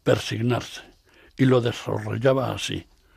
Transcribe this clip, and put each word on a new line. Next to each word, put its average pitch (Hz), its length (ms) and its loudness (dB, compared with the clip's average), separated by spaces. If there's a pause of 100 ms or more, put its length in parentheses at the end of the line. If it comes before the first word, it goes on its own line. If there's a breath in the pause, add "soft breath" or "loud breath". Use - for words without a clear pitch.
Persignarse, 117 800 -2 (520 soft breath)
y 131 100 4
lo 127 160 6
desarrollaba 113 920 0
así: - 340 -6 (300 soft breath)